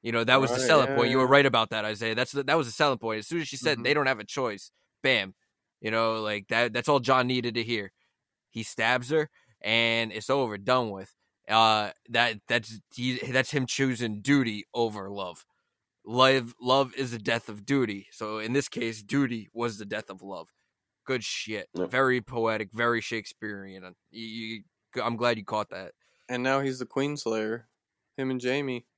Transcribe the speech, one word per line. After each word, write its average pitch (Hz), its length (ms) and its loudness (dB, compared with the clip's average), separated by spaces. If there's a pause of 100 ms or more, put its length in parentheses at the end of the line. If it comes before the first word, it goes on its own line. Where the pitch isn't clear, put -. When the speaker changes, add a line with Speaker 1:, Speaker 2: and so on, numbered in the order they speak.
Speaker 1:
You 113 120 -4
know, 117 120 2
that 127 160 8
was 127 100 2
the 123 60 2
Speaker 2:
Right, 127 100 2
Speaker 1:
selling 143 220 8
Speaker 2:
yeah, 135 60 0
Speaker 1:
point. 120 160 4
You 127 60 4
were 131 80 6
Speaker 2:
yeah. 123 60 2
Speaker 1:
right 139 140 10
about 113 260 2
that, 110 140 -2
Isaiah. 110 300 -2
That's 127 180 -2
the, 139 100 -2
that 143 140 2
was 139 100 0
the 113 60 -6
selling 139 260 2
point. 110 200 -4
As 107 80 -10
soon 170 140 -4
as 143 60 -6
she - 100 -10
said, 143 200 0
Speaker 2:
Mm-hmm. 120 60 -8
Speaker 1:
"They 135 100 2
don't 147 140 2
have 127 120 0
a 107 60 -10
choice," 113 460 -6 (300)
bam. 107 320 2 (480)
You 110 100 -4
know, 113 300 0
like, 104 280 -4
that, 117 220 2
that's 120 160 -4
all 143 140 4
Jon 127 260 2
needed 120 280 -2
to 117 80 -2
hear. 104 280 -4 (580)
He 113 140 -8
stabs 120 460 0
her, 151 200 0 (320)
and 113 520 0
it's 107 160 -8
over, 127 280 0
done 117 340 0
with. 95 220 -12 (360)
Uh, 107 420 4 (160)
that, 117 400 2
that's, 110 320 -2 (160)
he, 123 220 -2
that's 127 340 0
him 135 140 0
choosing 120 560 -2
duty 117 520 2
over 107 360 -2
love. 95 360 -8 (600)
Love, 127 560 4
love 127 340 4
is 131 160 -4
the 120 80 -6
death 117 300 -2
of 104 160 -12
duty. 110 460 0
So 107 280 -6
in 110 140 -4
this 139 160 2
case, 113 340 -6
duty 117 500 -4
was 113 240 -4
the 104 80 -12
death 107 240 -8
of 95 120 -14
love. 92 320 -14 (520)
Good 131 200 -4
shit. 107 480 -6
Speaker 3:
Yep. 87 180 -4
Speaker 1:
Very 127 300 0
poetic, 110 500 -4
very 117 300 0
Shakespearean. 98 920 -10 (160)
You, 113 160 -14
you, 110 380 -10 (400)
I'm 117 140 -2
glad 120 200 2
you 107 60 -10
caught 107 280 -4
that. 95 220 -14 (360)
Speaker 2:
And 123 140 -4
now 135 180 2
he's 131 180 -4
the 123 60 -6
Queenslayer. 117 760 -4 (540)
Him 131 140 -4
and 127 100 -4
Jaime. 127 440 -2 (120)